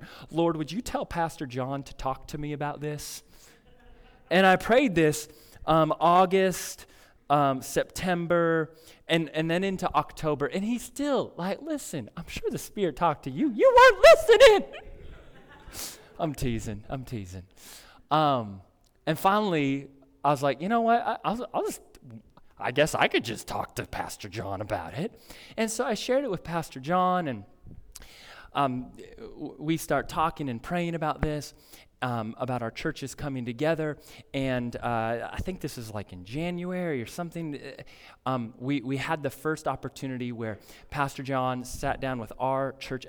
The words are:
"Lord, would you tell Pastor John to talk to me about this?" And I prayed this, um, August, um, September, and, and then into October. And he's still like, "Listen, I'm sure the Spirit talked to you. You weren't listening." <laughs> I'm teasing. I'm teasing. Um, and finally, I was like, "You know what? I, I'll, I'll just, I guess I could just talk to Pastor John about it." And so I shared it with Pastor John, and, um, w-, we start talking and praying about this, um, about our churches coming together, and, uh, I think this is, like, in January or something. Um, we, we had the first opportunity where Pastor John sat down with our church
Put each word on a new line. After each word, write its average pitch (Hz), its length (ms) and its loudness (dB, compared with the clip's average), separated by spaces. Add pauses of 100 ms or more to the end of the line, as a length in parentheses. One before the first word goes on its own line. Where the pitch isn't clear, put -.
(320)
"Lord, 165 240 2
would 156 160 -6
you 196 100 -4
tell 254 240 -6
Pastor 165 400 -4
John 131 380 -4
to - 120 -16
talk - 340 -6
to - 80 -8
me 147 160 -6
about 147 260 -6
this?" 147 440 -10 (1080)
And 190 180 6
I 185 80 8
prayed 233 400 4
this, 151 320 2 (380)
um, 156 340 4
August, 185 840 2 (440)
um, 139 320 4
September, 170 1120 0 (340)
and, 165 260 2
and 160 200 0
then 180 140 0
into 190 280 -2
October. 147 520 -2
And 139 180 -4
he's 226 200 -4
still 269 520 -4
like, 180 260 -6
"Listen, 269 540 -8
I'm 170 120 -12
sure - 220 -8
the 269 80 -4
Spirit 180 380 -4
talked 160 300 0
to 143 40 -8
you. 214 220 0
You 466 240 6
weren't 466 260 10
listening." 466 640 10 (760)
<laughs> - 800 -16
I'm 160 160 -4
teasing. 113 540 -4
I'm 135 160 -8
teasing. 95 400 -10 (640)
Um, 127 520 2 (440)
and 156 140 0
finally, 160 680 2 (340)
I 143 60 4
was 143 120 2
like, 139 200 2
"You 180 80 -2
know 233 100 2
what? 226 260 2
I, 226 200 -2
I'll, 233 280 -2
I'll 349 120 0
just, - 160 -6 (760)
I 110 140 -4
guess 143 240 2
I - 140 4
could 359 160 0
just - 240 -8
talk - 260 -6
to - 100 -6
Pastor - 440 -10
John 98 320 -6
about 92 320 -6
it." 160 180 -6 (460)
And 220 120 0
so 226 140 -4
I 262 100 0
shared 247 300 0
it 254 80 -4
with 175 140 -6
Pastor 160 340 -6
John, 180 480 0
and, 110 160 -6 (1080)
um, 127 400 -2 (240)
w-, - 420 -14
we 151 160 -2
start 143 320 0
talking 160 400 -2
and 117 160 -6
praying 170 320 -4
about 151 260 -4
this, 151 320 -4 (480)
um, 117 360 -2
about 123 240 -4
our 113 100 -6
churches - 440 -6
coming 135 300 -6
together, 151 520 -2 (360)
and, 127 420 -2
uh, 117 560 -2
I - 100 -8
think 190 200 -8
this - 160 -8
is, 110 160 -10
like, 101 200 -8
in 90 120 -12
January 175 760 -4
or 110 40 -6
something. 165 540 -8 (680)
Um, 120 320 -2
we, 135 240 0
we 131 160 -2
had 151 260 -2
the 139 60 -2
first 156 380 -4
opportunity 127 640 -6
where 113 280 -6 (300)
Pastor 139 340 -4
John 127 400 -2
sat - 380 -4
down 131 180 -4
with 110 200 -10
our 135 340 0
church 131 360 -10